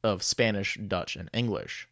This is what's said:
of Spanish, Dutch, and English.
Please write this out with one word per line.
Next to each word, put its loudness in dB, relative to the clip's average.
of 4
Spanish, 2
Dutch, -2
and -10
English. -2